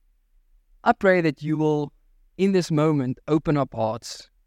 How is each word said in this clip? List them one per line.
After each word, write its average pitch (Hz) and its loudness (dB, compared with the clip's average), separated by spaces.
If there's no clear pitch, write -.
I 226 4
pray 185 2
that 160 -2
you 151 -4
will, 151 -2
in 196 2
this 180 0
moment, 147 0
open 151 0
up 135 -4
hearts. 113 -6